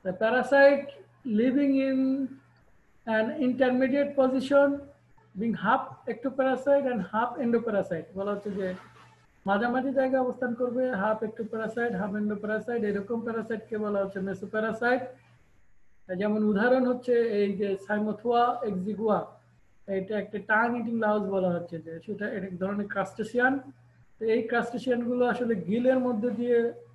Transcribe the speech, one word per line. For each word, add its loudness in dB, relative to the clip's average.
The -2
parasite 6
living 4
in 2
an 0
intermediate 2
position, 4
being 0
half -2
ectoparasite 0
and -2
half -2
endoparasite। -2
বলা -4
হচ্ছে -6
যে -4
মাঝামাঝি 0
জায়গায় 2
অবস্থান -2
করবে, -2
half 0
ectoparasite, -4
half -4
endoparasite, -2
এরকম -2
প্যারাসাইটকে -6
বলা 0
হচ্ছে -6
মেসোপ্যারাসাইট। -2
যেমন 0
উদাহরণ 4
হচ্ছে 0
এই 2
যে -2
Cymothua 0
exigua, 0
এটা -4
একটা -8
টাং 0
ইটিং -4
লাউজ 2
বলা 0
হচ্ছে -4
যে -12
সেটা -6
এক -8
ধরনের -4
crustacean। 0
তো -6
এই 2
crustacean -2
গুলো 2
আসলে 0
গিলের 2
মধ্যে 0
দিয়ে 2